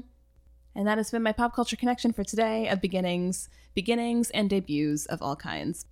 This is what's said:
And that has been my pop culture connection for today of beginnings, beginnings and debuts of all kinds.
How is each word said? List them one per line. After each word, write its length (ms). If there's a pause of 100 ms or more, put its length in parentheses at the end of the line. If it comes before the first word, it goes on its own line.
(760)
And 140
that 100
has 120
been 120
my 100
pop 220
culture 220
connection 360
for 120
today 440
of 120
beginnings, 680 (260)
beginnings 560
and 200
debuts 560
of 160
all 140
kinds. 560